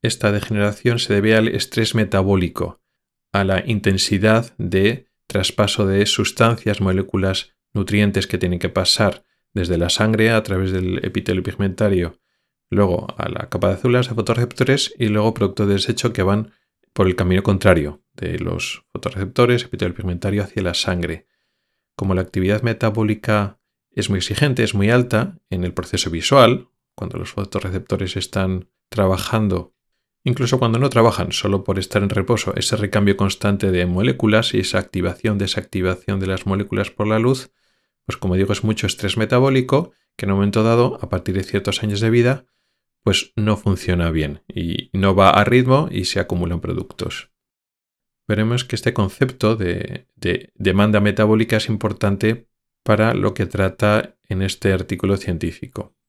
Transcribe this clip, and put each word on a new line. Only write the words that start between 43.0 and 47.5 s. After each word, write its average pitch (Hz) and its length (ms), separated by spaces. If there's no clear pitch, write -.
pues - 340
no 107 180
funciona 87 560
bien 76 300
y - 380
no 95 240
va 95 140
a 104 160
ritmo 127 440
y 95 160
se - 140
acumulan 87 400
productos. - 720